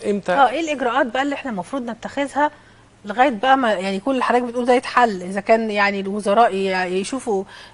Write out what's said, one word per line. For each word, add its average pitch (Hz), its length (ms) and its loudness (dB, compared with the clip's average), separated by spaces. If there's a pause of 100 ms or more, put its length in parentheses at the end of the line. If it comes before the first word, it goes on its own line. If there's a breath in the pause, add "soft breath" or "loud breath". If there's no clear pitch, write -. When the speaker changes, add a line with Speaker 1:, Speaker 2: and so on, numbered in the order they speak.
Speaker 1:
إمتى 202 240 -2
Speaker 2:
اه، 269 180 4
ايه 262 100 -2
الإجراءات 277 460 -2
بقى 254 160 -2
اللي 277 140 -2
احنا 269 160 -8
المفروض 214 300 -6
نتخذها 269 680 -4 (540 soft breath)
لغاية 233 240 2
بقى 262 280 2
ما 240 160 2
يعني 190 260 -2
كل 269 120 -2
اللي 254 120 0
حضرتك 247 200 2
بتقول 240 220 -4
ده 254 80 4
يتحل؟ 240 500 2
إذا 190 180 -6
كان 226 300 2
يعني 202 280 0
الوزراء 202 560 2
ي-، 185 440 -2
يشوفوا 202 440 -4 (300 loud breath)